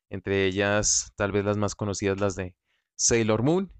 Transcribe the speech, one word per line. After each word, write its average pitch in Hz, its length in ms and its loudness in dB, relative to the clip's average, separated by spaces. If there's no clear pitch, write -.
Entre 98 340 0
ellas, 101 720 0
tal 101 160 0
vez 101 120 2
las 104 120 0
más 104 180 -2
conocidas, 98 460 -2
las 98 160 -2
de 92 180 -8
Sailor 113 460 2
Moon 175 380 0